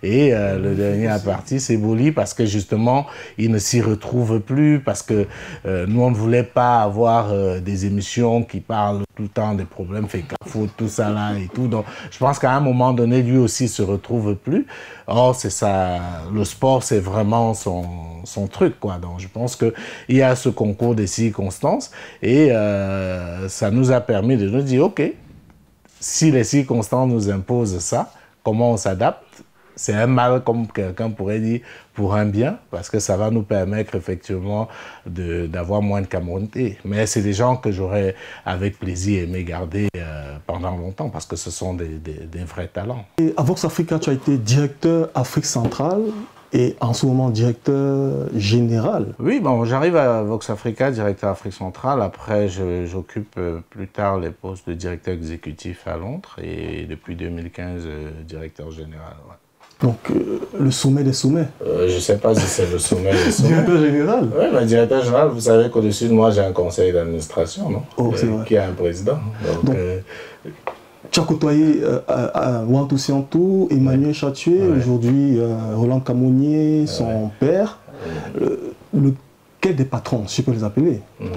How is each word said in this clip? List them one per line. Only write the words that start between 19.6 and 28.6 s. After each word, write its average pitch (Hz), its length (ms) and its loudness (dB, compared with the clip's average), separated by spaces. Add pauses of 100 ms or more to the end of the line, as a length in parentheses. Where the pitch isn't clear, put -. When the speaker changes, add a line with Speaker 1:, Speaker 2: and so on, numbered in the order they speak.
Speaker 1:
il 127 80 4
y 135 40 6
a 127 140 6
ce 131 140 -2
concours 113 460 0
des 104 120 0
circonstances 113 840 -2 (300)
et, 135 300 6
euh, 95 1000 -2
ça 101 220 -2
nous 127 200 4
a 127 100 6
permis 113 360 2
de 98 120 2
nous 120 120 0
dire, « 131 240 4
Ok, 208 160 -2 (1000)
si - 320 2
les 127 120 6
circonstances 131 680 0
nous 110 200 0
imposent 101 500 0
ça, 147 320 -2 (320)
comment 117 280 2